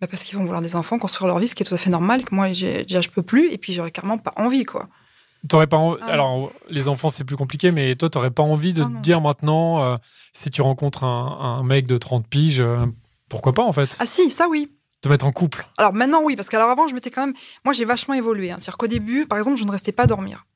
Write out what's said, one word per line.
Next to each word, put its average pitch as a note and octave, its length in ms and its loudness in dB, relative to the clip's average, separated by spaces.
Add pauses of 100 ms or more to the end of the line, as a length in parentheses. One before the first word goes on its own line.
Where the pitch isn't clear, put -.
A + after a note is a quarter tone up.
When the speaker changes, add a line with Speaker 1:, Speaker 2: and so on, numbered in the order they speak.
Speaker 1:
Bah, F3+ 80 -8
parce - 140 -6
qu'ils - 160 -10
vont F#3+ 60 0
vouloir E3+ 180 -4
des E3+ 120 -6
enfants, E3+ 220 -2
construire F#3+ 300 -2
leur F3 100 2
vie, G#3+ 100 2
ce - 60 -2
qui - 80 -4
est G3 60 -2
tout F3+ 80 -2
à - 20 0
fait F#3 140 0
normal, G#3 340 2
que - 80 -6
moi, F#3+ 200 2
j'ai, F3+ 280 -4
déjà, F#3 200 0
je - 80 -2
peux F#3+ 120 -4
plus, C#4 300 4
et G3 80 -8
puis F#3+ 140 -8
j'aurais E3+ 180 -6
carrément G3 260 -4
pas - 200 -8
envie, B3 280 0
quoi. - 220 -8 (600)
Speaker 2:
T'aurais D#3 200 6
pas D#3 100 4
en-, E3 240 2
Speaker 1:
Ah. A3+ 60 -10
Speaker 2:
alors, C3+ 440 0 (180)
les C#3+ 180 -2
enfants, C#3+ 240 0
c'est - 120 -6
plus C3+ 140 -8
compliqué, D3 340 0
mais C3+ 240 2
toi, E3 140 0
t'aurais B2+ 220 0
pas D3+ 100 0
envie D#3 320 2
de D#3+ 80 2
Speaker 1:
Ah, C#3+ 40 4
Speaker 2:
te C#3 60 0
Speaker 1:
non. - 100 -8
Speaker 2:
dire E3 200 4
maintenant, D#3 600 0
euh, B2 120 0 (380)
si - 160 -8
tu C#3+ 140 -2
rencontres C3+ 400 0
un, B2 340 -2 (220)
un C3 40 -2
mec C3 220 4
de B2 140 2
trente A#2 280 -2
piges, C#3+ 340 2
euh, A#2+ 240 2 (440)
pourquoi B2+ 240 0
pas, A#3+ 100 2
en G#3 100 2
fait ? C#3 260 0
Speaker 1:
Ah A#3+ 80 0
si, F4+ 240 2
ça E4+ 180 2
oui. D4+ 220 -2 (300)
Speaker 2:
Te C3+ 80 -4
mettre C#3+ 160 4
en C#3 60 2
couple ? - 340 -2 (120)
Speaker 1:
Alors G3+ 160 4
maintenant, C4+ 300 2
oui, C#4+ 120 0
parce G3+ 140 -8
que A3+ 60 -4
alors A3+ 160 4
avant, D4+ 160 2
je C4 80 -4
m'étais B3 160 -8
quand C4+ 160 -4
même, C4 80 -6 (280)
moi, C#4 100 0
j'ai A#3 120 -2
vachement B3 300 -2
évolué, A3 340 -2
hein. F3 80 -10
C'est-à-dire F#3 200 -14
qu'au A#3 100 -2
début, A#3 400 -2
par G#3 100 -2
exemple, B3 200 0
je G#3+ 80 -2
ne G3+ 60 -2
restais G3+ 200 -4
pas A#3+ 160 2
dormir. G3 380 -4 (100)